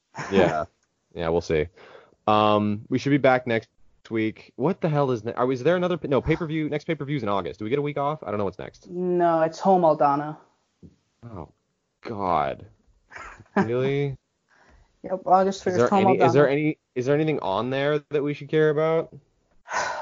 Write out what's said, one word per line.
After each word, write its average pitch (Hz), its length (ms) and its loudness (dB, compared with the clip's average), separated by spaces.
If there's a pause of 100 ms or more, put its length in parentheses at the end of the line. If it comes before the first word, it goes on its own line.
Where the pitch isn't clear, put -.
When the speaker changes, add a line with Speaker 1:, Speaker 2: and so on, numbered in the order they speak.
(160)
Speaker 1:
<laughs> - 160 -10
Speaker 2:
Yeah. 85 340 2 (480)
Yeah, 85 160 -4
we'll 85 120 0
see. 78 260 0 (600)
Um, 107 600 2
we 131 100 -2
should 139 100 -4
be 143 80 2
back 127 300 2
next 113 200 -2 (440)
week. 110 440 -4
What 156 240 -2
the 185 100 -2
hell 143 220 0
is 113 120 -4
ne-, 117 100 -6
are 123 140 0
we, 135 80 0
is 123 80 -8
there 165 120 2
another, 180 280 -2
no, 139 180 0
pay-per-view, 156 480 -2
next 147 160 -6
pay-per-view's 143 380 -4
in 104 60 -2
August. 92 300 -4
Do 107 60 -8
we 110 40 -4
get 139 100 0
a - 20 -2
week 147 160 -4
off? 147 260 -4
I - 60 -10
don't 104 80 -4
know 104 80 -2
what's 92 140 -6
next. - 300 -16
Speaker 1:
No, 175 520 0
it's 165 180 -2
home 190 220 4
Aldana. 151 560 2 (880)
Speaker 2:
Oh, 98 240 -16 (520)
God. 87 680 -2
Speaker 1:
<laughs> - 840 -16
Speaker 2:
Really? 135 580 -2 (880)
Speaker 1:
Yep, 185 220 -8
August 190 340 4
Speaker 2:
Is - 60 -18
there 185 140 -2
Speaker 1:
first, 240 100 4
home 196 180 4
Speaker 2:
any, 185 140 4
is 170 120 4
there 143 140 6
Speaker 1:
Aldana. 131 40 2
Speaker 2:
any, 151 260 0 (180)
is 127 120 -2
there 143 80 2
anything 156 240 0
on 101 320 -2
there 143 280 0 (120)
that 143 120 -2
we 147 120 -2
should 143 140 -16
care 156 200 4
about? 160 440 0 (280)
Speaker 1:
<sighs> - 320 -18 (280)